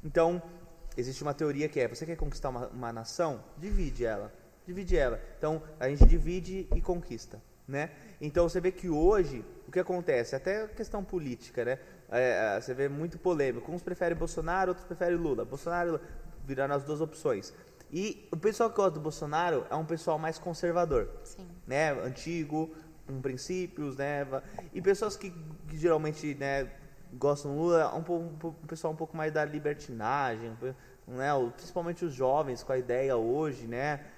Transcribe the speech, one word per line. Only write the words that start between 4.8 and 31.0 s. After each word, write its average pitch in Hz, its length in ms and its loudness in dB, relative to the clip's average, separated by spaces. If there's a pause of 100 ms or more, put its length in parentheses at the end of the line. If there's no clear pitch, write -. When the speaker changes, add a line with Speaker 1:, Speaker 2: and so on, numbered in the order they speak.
Speaker 1:
ela. 127 240 2 (160)
Então, 156 240 -2 (180)
a 127 80 0
gente 143 200 12
divide 175 680 6
e - 60 4
conquista, 165 580 -4 (280)
né? 143 240 -4 (280)
Então, 156 300 2
você 175 100 0
vê 180 120 4
que 185 180 -6
hoje, 156 560 4 (220)
o - 40 -16
que 185 80 2
acontece? 170 560 0
Até 196 280 -2
a 214 40 -8
questão 214 360 -8
política, 143 600 -6
né? 131 160 -2 (300)
É, 113 480 2
é, - 20 0
você 127 140 -6
vê 135 160 0
muito 156 300 -6
polêmico. 139 520 0
Uns 175 120 -6
preferem 175 340 -2
Bolsonaro, 170 540 0
outros - 160 -6
preferem 175 280 0
Lula. 143 300 0
Bolsonaro 175 440 -2
e - 20 0
Lula 156 120 -2 (400)
viraram 135 300 0
as 139 100 0
duas 151 160 -4
opções. 147 540 -2 (380)
E 196 400 -4
o - 60 -4
pessoal 220 320 2
que 226 60 -6
gosta 196 160 6
do 151 80 -8
Bolsonaro 151 680 0
é - 80 -6
um 156 100 -2
pessoal 156 340 0
mais 156 180 -4
conservador, 170 720 0 (140)
Speaker 2:
Sim. - 240 -16 (180)
Speaker 1:
né? 147 260 2 (120)
Antigo, 156 680 -4 (380)
com 135 120 -8
princípios, 143 800 -6
né? 143 280 -2
Va-, 135 180 -4 (280)
e 190 80 -6
pessoas 196 380 2
que, 185 160 -10 (340)
que 151 80 -8
geralmente, 156 600 2
né, 139 340 -2 (440)
gostam 143 380 0
do 143 80 -2
Lula, 165 360 4
um 165 80 -4
po-, 170 160 -2
um 165 160 -8
po-, 156 280 -8
um 156 40 -14
pessoal 160 260 -4
um - 20 -6
pouco 160 220 -8
mais 156 160 0
da 151 100 2
libertinagem, 131 1080 -2
um 110 40 -10
pe-, 123 200 -6 (320)